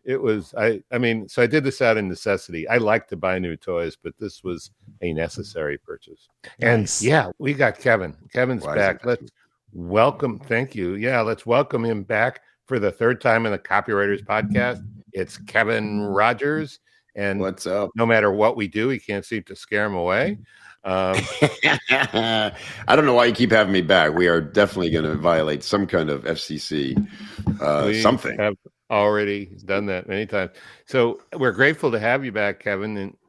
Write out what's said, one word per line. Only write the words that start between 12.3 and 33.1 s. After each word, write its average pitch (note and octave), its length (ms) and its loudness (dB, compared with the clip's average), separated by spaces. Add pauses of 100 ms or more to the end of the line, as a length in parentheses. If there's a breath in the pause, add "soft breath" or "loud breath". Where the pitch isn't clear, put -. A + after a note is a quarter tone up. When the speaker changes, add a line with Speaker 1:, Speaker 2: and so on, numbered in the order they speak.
Speaker 1:
for C3 120 0
the G2+ 140 0
third A#2 300 0
time A2+ 240 4
in G#2+ 60 0
the F#2+ 60 -2
Copywriters G2+ 640 0
Podcast. G#2+ 640 -2 (300)
It's F#2+ 240 -8
Kevin G#2+ 640 -2
Rogers. A#2+ 800 0 (340)
And G2+ 260 -4
Speaker 3:
What's F#2+ 260 -4
up? F#2+ 280 -2
Speaker 1:
no A#2 120 0
matter G#2+ 260 4
what G#2+ 240 2
we G#2+ 100 -4
do, G#2+ 220 -2
he C3 100 -2
can't G2+ 240 -6
seem G#2+ 200 -8
to F#2+ 120 -16
scare G#2 300 -4
him G#2 80 -2
away. G2 460 0 (440 soft breath)
Um, F#2+ 320 0 (280)
Speaker 3:
<laughs> D3 400 0 (100)
I A2+ 600 0 (360 loud breath)
don't D3+ 160 6
know C3+ 80 4
why A#2+ 140 6
you A#2+ 80 2
keep A#2+ 160 2
having G#2+ 200 6
me F#2+ 120 2
back. D#2+ 320 4
We F2 140 4
are E2+ 120 4
definitely F#2 480 2
gonna D#2 280 0
violate D#2 460 0
some G2+ 240 0
kind E2 220 0
of C#2+ 180 -4
F D#2+ 120 -4
C - 180 -10
C, C#2 400 -4 (640 loud breath)
uh, D2 280 2
Speaker 1:
we G#2+ 120 0
Speaker 3:
something. A2 380 0
Speaker 1:
have G#2 160 0 (360)
already G#2 600 0 (160)
done G2 200 -2
that F#2 220 -6
many G2+ 160 -4
times. F#2+ 280 -4 (340 loud breath)
So A#2+ 340 0 (160)
we're C3 160 2
grateful C#3 380 2
to A2+ 100 0
have B2 240 0
you A#2+ 80 -8
back, G2+ 280 -2
Kevin. G#2 360 -4
And G2 180 -8 (140)